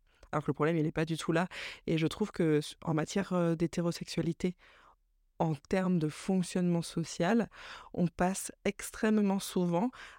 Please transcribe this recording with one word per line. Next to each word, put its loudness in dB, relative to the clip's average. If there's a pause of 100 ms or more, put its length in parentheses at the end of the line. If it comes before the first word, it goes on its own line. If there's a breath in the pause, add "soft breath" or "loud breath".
(320 soft breath)
Alors -2
que 0
le 0
problème, 2
il 2
est -2
pas 0
du -2
tout -2
là. 2 (380 loud breath)
Et 2
je 4
trouve -2
que 2
s-, -4
en 0
matière, -2
euh, 2
d'hétérosexualité, -2 (840 loud breath)
en 2 (140)
termes 2
de 2
fonctionnement 0
social, 0 (420 loud breath)
on 2
passe -2 (120)
extrêmement 0
souvent 0 (280 loud breath)